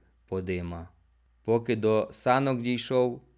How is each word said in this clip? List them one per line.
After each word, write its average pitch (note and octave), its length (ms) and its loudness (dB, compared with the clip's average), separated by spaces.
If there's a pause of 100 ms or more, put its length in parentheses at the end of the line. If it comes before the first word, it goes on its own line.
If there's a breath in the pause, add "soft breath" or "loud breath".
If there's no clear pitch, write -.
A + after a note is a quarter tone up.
(280)
подима. F2 600 -6 (540)
Поки A#2 320 2
до G#2+ 360 2
санок C3 500 2
дійшов, B2 600 0 (160)